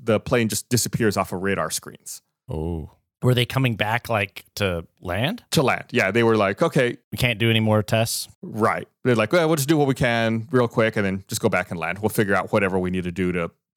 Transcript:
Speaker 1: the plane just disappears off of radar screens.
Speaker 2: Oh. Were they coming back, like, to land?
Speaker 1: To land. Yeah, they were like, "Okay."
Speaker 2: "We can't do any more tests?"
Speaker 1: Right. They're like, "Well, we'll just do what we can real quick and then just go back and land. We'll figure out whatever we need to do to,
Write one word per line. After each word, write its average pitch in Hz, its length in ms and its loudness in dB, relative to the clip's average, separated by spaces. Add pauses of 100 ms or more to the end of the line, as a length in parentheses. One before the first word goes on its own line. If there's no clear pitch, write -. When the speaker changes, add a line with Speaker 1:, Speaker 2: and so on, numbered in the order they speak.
Speaker 1:
the 110 160 2
plane 117 300 0
just - 220 -6
disappears 110 480 0
off 95 140 -2
of 90 100 -6
radar 92 280 -2
screens. - 520 -12 (260)
Speaker 2:
Oh. 78 420 -6 (320)
Were 123 120 4
they 120 120 2
coming 127 300 0
back, 110 320 -2
like, 101 360 -2 (120)
to 90 300 -2 (140)
land? 113 420 -4 (100)
Speaker 1:
To 156 100 2
land. 113 280 0
Yeah, 107 200 2
they 117 120 2
were 113 140 4
like, 101 260 0
"Okay." 147 340 0 (160)
Speaker 2:
"We 104 60 -8
can't 120 200 0
do 113 120 2
any 110 100 2
more 107 240 2
tests?" - 440 -2 (140)
Speaker 1:
Right. 104 460 -2 (160)
They're 123 100 2
like, 110 180 0
"Well, 170 140 4
we'll 165 100 2
just 139 120 -2
do 165 80 4
what 147 100 2
we 135 80 2
can 113 560 0
real 123 180 4
quick 110 280 0
and 107 100 0
then 98 220 -4
just - 120 -6
go 113 80 0
back 90 220 0
and 92 80 -6
land. 85 220 -6
We'll 110 80 -2
figure 101 260 0
out 92 180 0
whatever 98 280 2
we 92 100 -2
need 90 140 -2
to 90 80 -4
do 90 200 -2
to, 87 200 -4 (240)